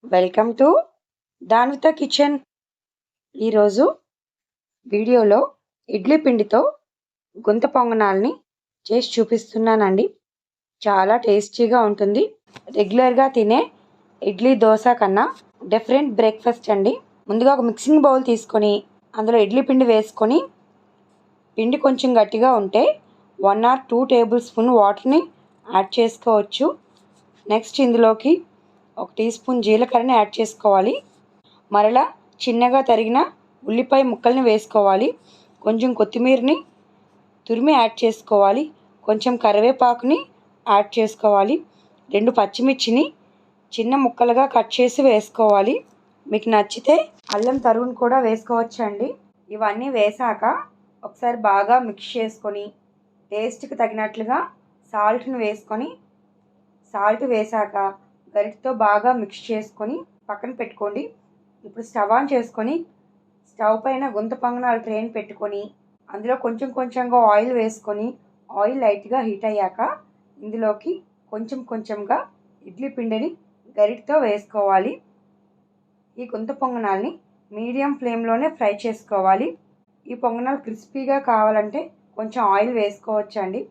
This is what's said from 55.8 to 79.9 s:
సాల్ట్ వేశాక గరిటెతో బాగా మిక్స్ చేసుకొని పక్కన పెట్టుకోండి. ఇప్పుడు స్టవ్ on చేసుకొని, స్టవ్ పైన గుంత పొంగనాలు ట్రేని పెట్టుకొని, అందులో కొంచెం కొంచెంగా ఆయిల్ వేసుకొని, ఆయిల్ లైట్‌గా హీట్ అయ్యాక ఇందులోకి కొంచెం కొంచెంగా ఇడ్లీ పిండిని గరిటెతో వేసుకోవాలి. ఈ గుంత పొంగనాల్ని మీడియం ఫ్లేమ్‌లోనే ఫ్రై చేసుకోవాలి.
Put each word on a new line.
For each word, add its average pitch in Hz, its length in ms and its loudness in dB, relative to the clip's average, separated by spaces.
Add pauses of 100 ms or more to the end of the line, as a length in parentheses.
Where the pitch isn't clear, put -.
సాల్ట్ 214 320 0
వేశాక 214 500 -4 (580)
గరిటెతో 214 400 -4
బాగా 214 380 2
మిక్స్ 220 320 -6
చేసుకొని 214 520 -8 (280)
పక్కన - 280 -12
పెట్టుకోండి. 220 500 -10 (600)
ఇప్పుడు 226 200 -18
స్టవ్ 214 280 -2
on 254 140 2
చేసుకొని, 240 480 -4 (680)
స్టవ్ 220 360 -2
పైన 262 280 -4
గుంత 220 260 -6
పొంగనాలు 247 460 -4
ట్రేని 226 300 -8
పెట్టుకొని, 208 520 -10 (460)
అందులో 220 280 -6
కొంచెం 247 340 -8
కొంచెంగా 247 560 -4
ఆయిల్ 214 260 2
వేసుకొని, 220 540 -4 (440)
ఆయిల్ 220 300 -2
లైట్‌గా 214 400 -2
హీట్ 220 260 -6
అయ్యాక 208 340 -4 (580)
ఇందులోకి 214 540 -6 (400)
కొంచెం 226 300 -10
కొంచెంగా 220 560 -6 (440)
ఇడ్లీ 208 260 -14
పిండిని 233 420 -6 (460)
గరిటెతో 226 440 -2
వేసుకోవాలి. 208 720 -2 (1200)
ఈ 240 100 -12
గుంత 220 260 -8
పొంగనాల్ని 240 600 -4 (380)
మీడియం 247 440 -4
ఫ్లేమ్‌లోనే 233 560 -2
ఫ్రై 226 260 -2
చేసుకోవాలి. 208 720 -2 (580)